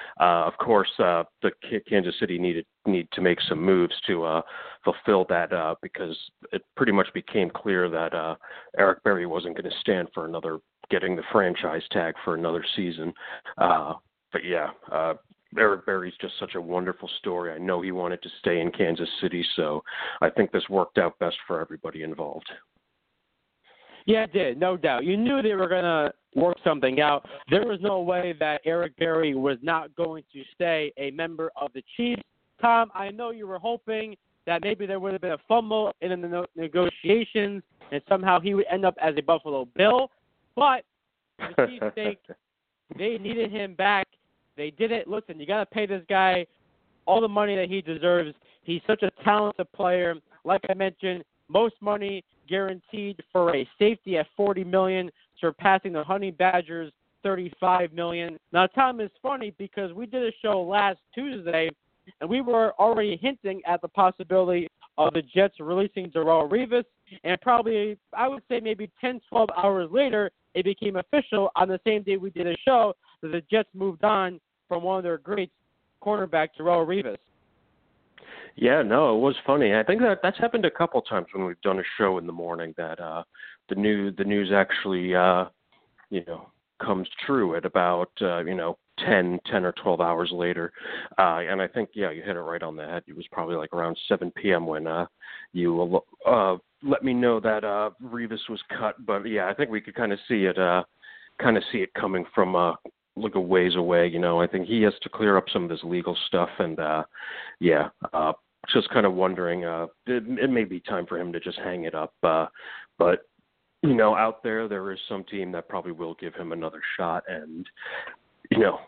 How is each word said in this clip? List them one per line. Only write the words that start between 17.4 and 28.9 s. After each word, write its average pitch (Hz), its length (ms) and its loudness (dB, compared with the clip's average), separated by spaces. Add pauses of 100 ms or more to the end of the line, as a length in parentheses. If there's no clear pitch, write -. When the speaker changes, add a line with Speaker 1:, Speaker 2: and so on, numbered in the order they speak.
Speaker 1:
I 78 60 -10
know 90 240 -2
he 92 100 -6
wanted 90 300 -4
to - 80 -16 (120)
stay 87 200 0
in 85 100 0
Kansas 85 380 -2 (100)
City, 87 240 -2 (140)
so 76 260 -2 (380)
I 82 80 6
think 98 240 0
this - 160 -2
worked 98 300 0
out 87 220 0
best 85 260 -2
for 87 120 -4
everybody 78 440 -10
involved. 78 480 -10 (1500)
Speaker 2:
Yeah, 220 200 4
it 165 100 -8
did, 147 260 0
no 180 160 2
doubt. 143 280 0
You 185 120 2
knew 247 240 2
they 214 140 2
were 185 120 0
gonna 170 460 0 (220)
work 170 280 2
something 135 380 2
out. 147 260 2 (220)
There 190 180 2
was 202 140 -4
no 196 200 0
way 180 380 -2
that 151 280 -2
Eric 165 320 -2